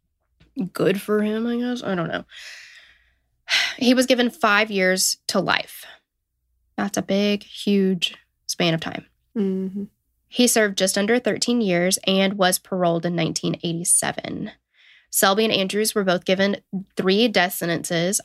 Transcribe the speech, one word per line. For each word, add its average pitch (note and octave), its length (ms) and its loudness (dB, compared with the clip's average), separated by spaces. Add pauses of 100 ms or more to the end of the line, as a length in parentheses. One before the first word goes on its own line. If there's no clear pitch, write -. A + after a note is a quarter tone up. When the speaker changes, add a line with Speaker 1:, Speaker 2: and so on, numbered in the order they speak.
(720)
Speaker 1:
good F#3+ 280 0
for G#3 220 0
him, G#3+ 240 -2
I A#3+ 100 -2
guess. B3 260 -4
I G3 120 -4
don't E3+ 140 -2
know. - 200 -6
<sighs> - 1500 -8
He B3+ 160 4
was B3+ 120 4
given B3 240 4
five G#3+ 400 2
years F#3 460 2 (120)
to G3+ 120 0
life. - 460 -2 (880)
That's G3+ 220 -2
a G3+ 40 -4
big, G#3 400 0
huge F#3+ 720 0 (320)
span E3+ 280 0
of D#3+ 60 -2
time. - 260 -10 (300)
Speaker 2:
Mm-hmm. F#3+ 480 -2 (440)
Speaker 1:
He - 180 2
served G#3+ 300 2
just F#3+ 220 0
under G#3+ 200 2
thirteen A#3+ 440 0
years F3+ 440 2
and F#3+ 280 2
was F#3 240 2
paroled F3 480 0
in F3+ 100 -2
nineteen E3 460 -2
eighty-seven. - 880 -4 (600)
Selby G3+ 340 2
and A3 80 0
Andrews G3 420 -2
were G#3 100 0
both F3 220 0
given G3 320 2 (380)
three G3 320 2
death G3 260 0
sentences E3+ 720 -2